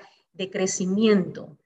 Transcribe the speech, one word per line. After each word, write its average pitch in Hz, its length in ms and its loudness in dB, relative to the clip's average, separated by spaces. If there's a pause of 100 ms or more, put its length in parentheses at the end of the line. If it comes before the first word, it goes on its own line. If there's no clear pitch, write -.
(320)
de 190 180 -8
crecimiento 190 1160 0